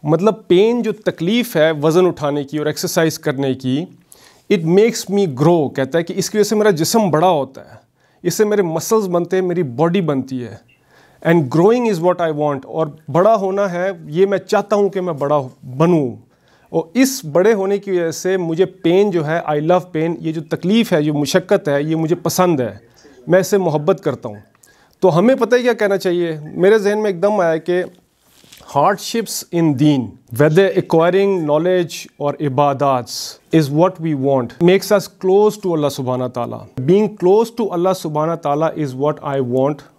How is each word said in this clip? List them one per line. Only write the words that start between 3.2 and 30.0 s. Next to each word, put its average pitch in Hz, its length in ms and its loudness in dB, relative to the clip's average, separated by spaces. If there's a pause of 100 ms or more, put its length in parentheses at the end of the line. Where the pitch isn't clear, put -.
की, 131 440 -6 (540)
"It 208 80 2
makes 196 500 2
me 202 160 0 (160)
grow", 160 340 2
कहता 135 220 -2
है 170 60 -2
कि 180 100 -10
इसकी 190 240 -4
वजह 208 100 2
से 226 80 -2
मेरा 214 140 2
जिस्म 185 400 0
बड़ा 156 180 2
होता 143 320 -2
है, - 200 -20 (440)
इससे 175 200 0
मेरे 208 180 0
मसल्स 180 440 -2
बनते 175 300 -2
हैं, 185 60 0
मेरी 180 200 -2
बॉडी 160 380 -2
बनती 135 380 -4
है। 113 220 -12 (680)
"And 165 220 2
growing 220 440 2
is 175 80 -2
what 175 200 2
I 165 120 -2
want", 147 340 -4
और 151 300 -6 (140)
बड़ा 190 240 4
होना 196 320 -2
है 180 420 -6
ये 165 180 2
मैं 196 120 0
चाहता 202 380 0
हूँ 202 140 2
कि 196 100 -4
मैं 175 180 -4
बड़ा 143 200 0 (260)
बनूँ, 139 560 0 (520)
और 160 240 -4
इस 269 300 0
बड़े 175 260 2
होने 196 260 -2
की 196 120 -8
वजह 175 200 -2
से 185 260 -4
मुझे 170 280 0
पेन 185 460 2
जो 170 120 -2
है, 160 220 -4
I 151 100 -2
love 165 280 0
pain, 165 380 -4
ये 160 120 -6
जो 165 80 -6
तकलीफ़ 185 540 0
है, 151 100 2
ये 151 80 0
मुशक्क़त 180 560 0
है, 143 200 -2
ये 160 80 -2
मुझे 160 180 -2
पसंद 175 460 0
है, 104 200 -6 (480)
मैं 175 120 4
इससे 202 180 0
मोहब्बत 170 420 0
करता 127 280 -6
हूँ। 104 140 -16 (600)
तो 190 60 6
हमें 190 280 4
पता 240 200 0
है 247 60 2
क्या 240 100 2
कहना 208 240 0
चाहिए? 175 460 -2
मेरे 170 360 2
जहन 202 200 0
में 214 120 -2
एकदम 196 300 0
आया 165 160 2
कि 175 260 -2 (960)
hardships 196 680 -2 (100)
in 165 280 2
deen, 147 180 4 (340)